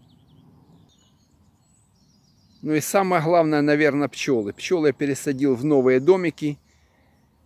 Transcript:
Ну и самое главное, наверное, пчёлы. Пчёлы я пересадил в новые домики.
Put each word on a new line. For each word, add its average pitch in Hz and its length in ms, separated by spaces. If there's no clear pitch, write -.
Ну 151 120
и 151 80
самое 185 420
главное, 156 380
наверное, 147 480
пчёлы. 110 420
Пчёлы 160 360
я 131 60
пересадил 139 640
в 117 80
новые 131 380
домики. 156 580